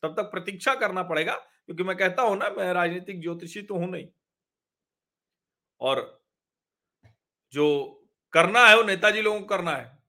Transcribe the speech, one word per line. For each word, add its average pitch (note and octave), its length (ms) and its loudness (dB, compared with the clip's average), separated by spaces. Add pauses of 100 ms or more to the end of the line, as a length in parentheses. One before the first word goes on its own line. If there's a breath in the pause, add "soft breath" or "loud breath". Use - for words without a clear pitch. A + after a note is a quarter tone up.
तब D#3+ 140 -6
तक G#3 140 -4
प्रतीक्षा F#3+ 440 -4
करना G3 280 -2
पड़ेगा, E3 320 -2
क्योंकि - 480 -12
मैं F#3 140 -4
कहता F#3+ 260 0
हूं G#3 140 2
ना, G3+ 140 -4
मैं G3 220 -4
राजनीतिक F3+ 500 -2
ज्योतिषी E3+ 400 -10
तो G3+ 120 -10
हूं F3 120 -4
नहीं, F3 220 -10 (1700)
और - 420 -4 (1300)
जो D3 160 2 (640)
करना G3 360 6
है G#3+ 80 12
वो A#3 60 4
नेताजी G#3+ 400 0
लोगों G#3+ 180 -2
को G3 60 -16
करना F3 300 -4
है B2 80 -10 (240)